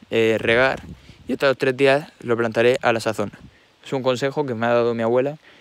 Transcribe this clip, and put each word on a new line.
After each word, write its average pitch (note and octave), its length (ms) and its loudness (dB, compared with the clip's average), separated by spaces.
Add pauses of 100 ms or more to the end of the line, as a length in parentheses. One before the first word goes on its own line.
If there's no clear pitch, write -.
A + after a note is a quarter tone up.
(120)
eh, A2+ 280 2
regar, A#2 420 2 (460)
y A#3+ 60 -6
estos C3+ 240 0
tres C3+ 180 0
días C#3 460 2
lo A#2 160 -2
plantaré A#2 440 2
a A#2+ 120 2
la A2+ 80 -4
sazón. G#2 320 -4 (500)
Es - 80 -20
un C3+ 100 -4
consejo C3+ 440 -2
que B2 100 -6
me A2+ 100 -4
ha A#2+ 40 0
dado A#2+ 240 2
mi A2+ 100 -2
abuela, B2+ 340 0 (240)